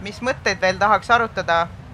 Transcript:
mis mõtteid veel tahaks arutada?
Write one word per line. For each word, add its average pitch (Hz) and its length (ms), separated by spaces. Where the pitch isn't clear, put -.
mis 202 160
mõtteid 226 400
veel 190 160
tahaks 202 340
arutada? 190 520